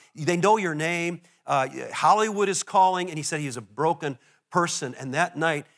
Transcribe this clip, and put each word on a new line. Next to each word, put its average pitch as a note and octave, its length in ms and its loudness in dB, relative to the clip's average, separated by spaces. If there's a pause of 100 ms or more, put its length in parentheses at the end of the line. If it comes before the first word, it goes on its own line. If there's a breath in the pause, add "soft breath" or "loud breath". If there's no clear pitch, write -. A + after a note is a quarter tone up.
(140 soft breath)
they D#3 220 -2
know G3 220 4
your F3 180 -2
name, E3+ 460 -4 (240 soft breath)
uh, C3+ 240 0 (240)
Hollywood G3+ 560 4
is F3+ 140 -2
calling, F#3 460 2
and D#3 80 -8
he D3+ 60 -6
said D#3 160 -4
he D3+ 60 -6
was B2+ 100 -8
a B2 60 -10
broken C#3 580 -2 (300 soft breath)
person. E3 460 -2
And B2+ 180 -10
that D#3+ 240 0
night, D#3 280 0 (120 soft breath)